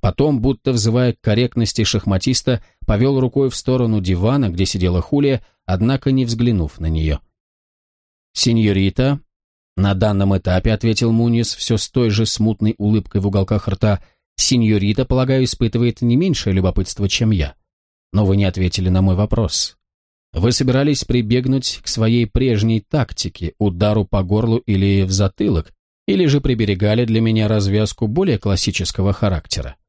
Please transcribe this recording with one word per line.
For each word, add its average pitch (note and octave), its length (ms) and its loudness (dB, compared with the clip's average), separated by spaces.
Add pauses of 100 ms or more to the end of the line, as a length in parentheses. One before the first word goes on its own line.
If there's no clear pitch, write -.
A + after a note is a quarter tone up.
Потом, C3+ 400 0
будто C3+ 280 -2
взывая A#2 440 0
к - 80 -16
корректности A#2 600 0
шахматиста, G#2+ 800 -2 (220)
повёл C3 340 2
рукой C3 300 0
в B2 80 -6
сторону A#2+ 460 0
дивана, G2 480 0
где F2+ 160 0
сидела F2+ 340 0
Хулия, C#3 420 0 (220)
однако A#2+ 480 -2
не C3 140 0
взглянув A#2 520 -2
на D#2+ 120 -4
неё. D#2+ 300 -2 (1120)
«Сеньорита», — A2+ 840 0 (600)
на G2 160 2
данном G2 420 2
этапе F#2 380 0
ответил A2+ 360 0
Муньес A#2 440 0
всё - 240 -2
с - 100 -6
той A#2+ 220 0
же G#2+ 160 0
смутной G#2+ 500 0
улыбкой G#2 460 0
в G2 40 0
уголках G2+ 400 0
рта, G2 380 -2 (320)
«сеньорита, G#2+ 720 2
полагаю, C3 380 0
испытывает A#2+ 580 -2
не A#2+ 140 2
меньшее D3+ 360 0
любопытство, F#2+ 560 0
чем A2 220 0
я. D#2+ 240 -2 (580)
Но G#2 140 2
вы G2 100 4
не G2+ 80 2
ответили F#2 460 0
на F#2 100 4
мой F#2+ 140 4
вопрос. - 640 -2 (560)
Вы G2 160 0
собирались C3 540 0
прибегнуть B2+ 800 -2
к - 40 -12
своей A2+ 400 0
прежней A2+ 540 0
тактике – - 760 -6
удару G#2 460 0
по F#2+ 200 -2
горлу A2 320 0
или G2 480 0
в F#2 80 -2
затылок, G2 600 -2 (360)
или F#3+ 180 2
же C#3+ 140 2
приберегали G#2+ 640 0
для A2 160 2
меня A2 260 2
развязку G#2 600 0
более C#3+ 300 0
классического G2 760 -2
характера? - 640 -4 (120)